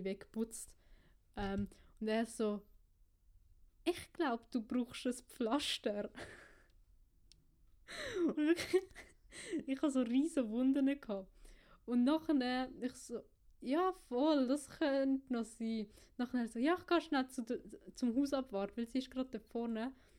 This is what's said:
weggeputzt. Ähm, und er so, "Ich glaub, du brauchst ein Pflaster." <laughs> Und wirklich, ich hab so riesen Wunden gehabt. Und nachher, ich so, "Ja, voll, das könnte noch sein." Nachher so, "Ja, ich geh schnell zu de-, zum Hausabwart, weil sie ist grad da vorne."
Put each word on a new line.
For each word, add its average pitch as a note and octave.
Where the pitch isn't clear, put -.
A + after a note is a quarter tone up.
weggeputzt. G#3
Ähm, G3
und A3
er A3+
so, G#3
"Ich -
glaub, C4
du A#3+
brauchst A#3+
ein B3
Pflaster." A3
<laughs> A#4
Und -
wirklich, E4+
ich C4+
hab D#4
so B3+
riesen B3+
Wunden C4
gehabt. A3+
Und A#3+
nachher, C4
ich C4
so, -
"Ja, F4
voll, C4+
das C#4+
könnte C4+
noch A#3
sein." A3+
Nachher B3
so, A3+
"Ja, D#4+
ich -
geh E4+
schnell C#4
zu -
de-, A#3+
zum A#3+
Hausabwart, C4
weil A#3
sie C4
ist C4
grad C4
da A3
vorne." A#3